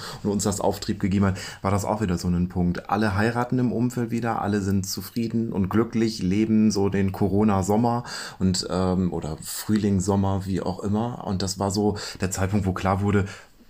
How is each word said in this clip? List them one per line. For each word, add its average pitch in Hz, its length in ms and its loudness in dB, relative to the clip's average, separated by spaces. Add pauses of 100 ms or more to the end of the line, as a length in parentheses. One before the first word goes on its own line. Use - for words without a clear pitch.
(220)
und 107 80 0
uns 101 140 0
das 101 180 0
Auftrieb 101 380 -2
gegeben 101 260 2
hat, 95 120 0 (220)
war 98 100 0
das 98 140 0
auch 107 160 -2
wieder 92 160 0
so 90 120 -2
ein 87 200 2
Punkt. 87 400 -2
Alle 104 260 0
heiraten 117 440 0
im 123 140 2
Umfeld 120 380 -2
wieder, 117 300 -2
alle 101 220 0
sind 98 240 0
zufrieden 113 640 -4
und 92 160 0
glücklich, 113 540 0
leben 98 240 2 (240)
so 98 180 2
den 98 220 2
Corona-Sommer 104 920 2 (340)
und, 92 320 0
ähm, 92 420 2
oder 78 300 -4
Frühling, 101 560 0
Sommer, 98 480 2
wie 92 140 -2
auch - 180 -4
immer. 107 480 -2
Und 95 160 -2
das 92 160 -4
war 98 140 0
so 104 240 2 (240)
der 92 100 -2
Zeitpunkt, 98 360 0
wo 92 60 2
klar 95 280 0
wurde, 101 240 2 (460)